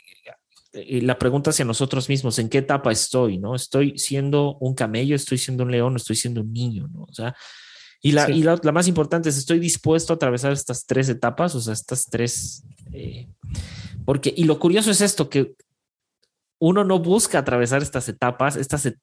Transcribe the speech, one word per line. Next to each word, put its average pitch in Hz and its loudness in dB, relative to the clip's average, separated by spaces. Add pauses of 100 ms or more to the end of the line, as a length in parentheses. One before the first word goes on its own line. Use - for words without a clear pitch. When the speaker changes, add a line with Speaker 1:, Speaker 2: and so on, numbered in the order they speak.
(720)
Speaker 1:
eh, 123 -6
la 123 0
pregunta 143 2
hacia 151 2
nosotros 131 -2
mismos, 131 0
¿en 113 -2
qué 139 2
etapa 135 0
estoy, 113 0
no? 107 -4
¿Estoy 139 0
siendo 143 0
un 131 -2
camello, 127 0
estoy 131 -2
siendo 127 -4
un 123 -2
león, 123 2
estoy 113 -4
siendo 117 -4
un 110 -6
niño, 113 -4
no? 104 -14
O - -20
sea, 117 -8 (640)
y 147 2
la, 147 6
Speaker 2:
Sí. 143 2
Speaker 1:
y 156 4
la, 170 4
la 151 4
más 175 2
importante 165 2
es, 139 0
¿estoy 165 0
dispuesto 165 0
a 160 2
atravesar 135 0
estas 127 -6
tres 131 0
etapas? 131 0
O 127 -2
sea, 113 -4
estas - -6
tres... - -4 (300)
Eh, - -12 (800)
porque, 135 0
y 175 2
lo 156 4
curioso 208 4
es 196 2
esto, 196 2
que 135 2 (1040)
uno 185 4
no 190 4
busca 175 2
atravesar 127 2
estas 135 -6
etapas, 127 0
estas 139 -4
et-, 117 -4